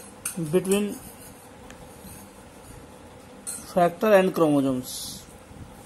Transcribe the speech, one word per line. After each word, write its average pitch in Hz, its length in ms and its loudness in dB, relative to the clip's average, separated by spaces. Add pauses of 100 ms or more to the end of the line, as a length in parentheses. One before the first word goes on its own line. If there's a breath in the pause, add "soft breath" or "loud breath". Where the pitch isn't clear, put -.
(400)
between 185 440 0 (3000)
factor 175 340 4
and 190 220 8
chromosomes। 143 840 0 (720)